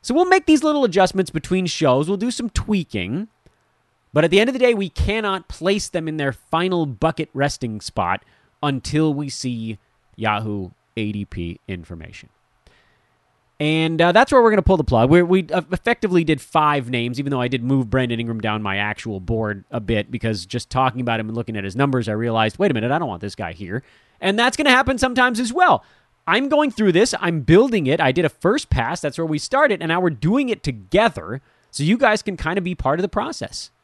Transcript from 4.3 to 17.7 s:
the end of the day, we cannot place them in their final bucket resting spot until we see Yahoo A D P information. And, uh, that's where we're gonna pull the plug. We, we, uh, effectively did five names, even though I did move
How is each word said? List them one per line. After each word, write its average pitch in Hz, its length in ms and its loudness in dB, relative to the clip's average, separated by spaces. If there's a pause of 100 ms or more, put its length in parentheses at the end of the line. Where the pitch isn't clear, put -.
the 185 80 6
end 226 100 4
of 262 40 -4
the 262 60 -4
day, 247 140 4
we 196 160 -2
cannot 202 580 -2
place 196 400 -2
them 160 200 -4
in 156 100 -6
their 139 160 -2
final 175 520 -2
bucket 151 480 -2
resting 131 460 -2
spot 95 460 -4 (380)
until 147 500 0
we 143 160 -6
see 113 480 -6 (380)
Yahoo 104 560 -2 (260)
A 107 140 -4
D 101 120 -6
P 85 440 -10
information. 85 600 -14 (1300)
And, 160 420 0
uh, 170 100 4
that's 180 200 4
where 262 100 6
we're 233 80 6
gonna 202 140 2
pull 185 140 4
the 151 60 0
plug. 123 280 4
We, 175 100 8
we, 175 320 2
uh, 180 80 0 (100)
effectively 185 520 0
did 151 180 0
five 147 480 0
names, 123 300 -4
even 139 100 -4
though 139 100 -2
I 123 80 0
did 123 160 -4
move 127 280 0